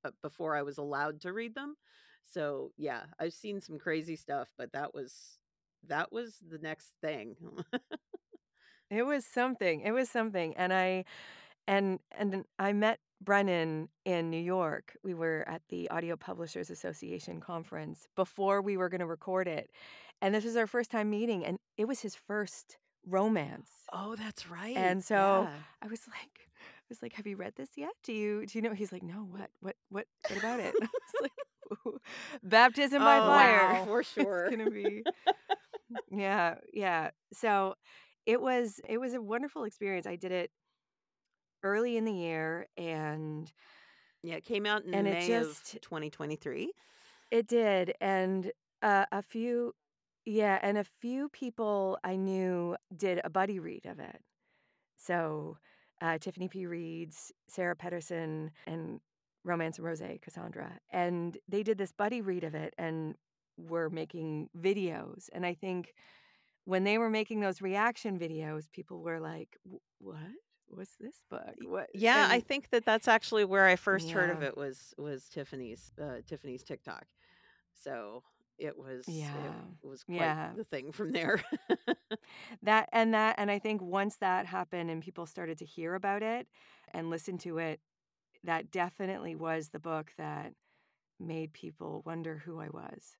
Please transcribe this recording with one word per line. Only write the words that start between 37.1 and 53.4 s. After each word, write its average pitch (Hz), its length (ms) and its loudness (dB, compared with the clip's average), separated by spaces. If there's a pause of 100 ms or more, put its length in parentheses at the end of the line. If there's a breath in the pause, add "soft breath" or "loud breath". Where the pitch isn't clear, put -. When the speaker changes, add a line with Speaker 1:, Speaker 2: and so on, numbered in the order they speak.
Speaker 2:
So 196 400 2 (540 loud breath)
it 240 140 6
was, 247 480 2
it 220 80 0
was 247 160 -2
a 247 80 -4
wonderful 240 440 -4
experience. 196 420 -4
I 175 80 -4
did 180 160 -6
it 180 180 0 (1120)
early 220 340 2
in 220 100 2
the 220 60 0
year, 165 540 -2 (100)
and 156 800 -4 (720 soft breath)
Speaker 1:
Yeah, 170 140 -8
it - 80 -10
came 208 200 -2
out 208 180 2
Speaker 2:
and 185 120 -4
Speaker 1:
in 202 100 4
Speaker 2:
it 196 80 4 (140)
Speaker 1:
May 233 80 4
of 233 140 2
Speaker 2:
just - 340 -12
Speaker 1:
twenty 156 260 -6
twenty-three. 156 600 -6 (580 soft breath)
Speaker 2:
It 226 180 4
did, 202 540 4
and, 190 500 2 (300)
uh, 202 300 6
a 196 100 0
few, 240 540 -2 (500)
yeah, 208 380 6
and 202 160 4
a 202 40 2
few 262 460 -4
people 208 760 0
I 185 120 0
knew 185 600 2 (220)
did 180 260 2
a 156 60 -4
buddy 190 300 0